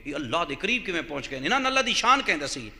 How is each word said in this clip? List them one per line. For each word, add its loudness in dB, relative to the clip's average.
ये -6
अल्लाह 0
दे -6
करीब -2
किवें -2
पहुंच -6
गए? -6
इन्हां 2
नूं 2
अल्लाह 2
दी 0
शान 6
कहंदा 0
सी। -8